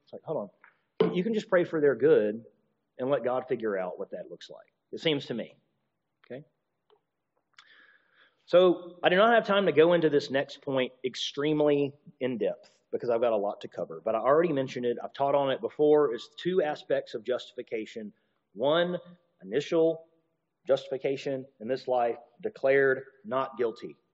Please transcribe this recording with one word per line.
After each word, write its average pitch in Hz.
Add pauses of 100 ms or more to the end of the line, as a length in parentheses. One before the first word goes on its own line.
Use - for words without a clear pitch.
It's -
like, -
hold 131 (500)
on. 175
You 180
can 226
just 214
pray 180
for 160
their 139
good 113 (540)
and 131
let 131
God 123
figure 110
out 90
what 95
that 90
looks -
like, 60 (180)
it 107
seems 143
to 131
me. 95 (680)
Okay? 135 (2000)
So 175
I 156
do 180
not 226
have 220
time 202
to 165
go 156
into 156
this 143
next 139
point 131 (140)
extremely 143 (260)
in 123
depth 92 (160)
because 120
I've 117
got 117
a 107
lot 101
to -
cover, 82
but 110
I 110
already 151
mentioned 131
it. 120
I've -
taught 139
on 139
it 123
before. 147
It's 117
two 180
aspects 143
of 117
justification. 113 (400)
One, 165 (460)
initial 165 (580)
justification 135 (140)
in 107
this 131
life, 120 (240)
declared 135 (200)
not 127
guilty. 113 (180)